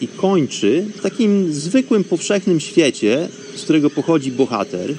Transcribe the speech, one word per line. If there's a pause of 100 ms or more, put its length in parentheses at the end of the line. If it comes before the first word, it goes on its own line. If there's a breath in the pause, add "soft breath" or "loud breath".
i
kończy (120)
w
takim
zwykłym,
powszechnym
świecie, (260)
z
którego
pochodzi
bohater,